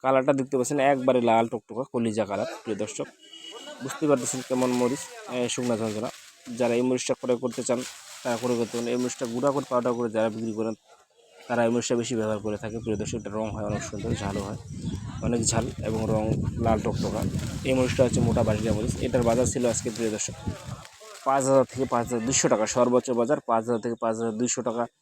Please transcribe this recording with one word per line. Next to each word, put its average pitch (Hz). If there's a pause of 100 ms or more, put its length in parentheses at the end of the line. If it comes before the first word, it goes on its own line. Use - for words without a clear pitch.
কালারটা 135
দেখতে 135
পাচ্ছেন 139
একবারে 131
লাল 113
টকটকা 117
কলিজা 113
কালার। 101 (160)
প্রিয় 110
দর্শক, 107 (760)
বুঝতে 135
পারতেছেন 127
কেমন 127
মরিচ, 123 (260)
আহ, 123
শুকনা 120
ঝঞ্ঝনা। 107 (500)
যারা 120
এই 120
মরিচটা 127
ক্রয় 127
করতে 120
চান, 120 (420)
তারা 120
ক্রয় 123
করতে 117
পারেন। 117
এই 123
মরিচটা 123
গুঁড়া 123
করে 135
পাউডার 123
করে 120
যারা 110
বিক্রি 110
করেন, 110 (760)
তারা 120
এই 117
মরিচটা 120
বেশি 120
ব্যবহার 107
করে 104
থাকে। 110
প্রিয় 110
দর্শক, 107
এটা 101
রং 110
হয় 104
অনেক 104
সুন্দর, 107
ঝালও 101
হয়, 98 (640)
অনেক 117
ঝাল 113 (180)
এবং 110
রং 107 (400)
লাল 113
টকটকা। 107 (440)
এই 131
মরিচটা 127
হচ্ছে 120
মোটা 117
বাঁশগাঁয়া 107
মরিচ। 110
এটার 127
বাজার 117
ছিল 123
আজকে, 120
প্রিয় 110
দর্শক, - (880)
পাঁচ 135
হাজার 135
থেকে 127
পাঁচ 123
হাজার 120
দুইশো 131
টাকা 110
সর্বোচ্চ 123
বাজার, 120
পাঁচ 113
হাজার 117
থেকে 117
পাঁচ 113
হাজার 113
দুইশো 117
টাকা 117 (160)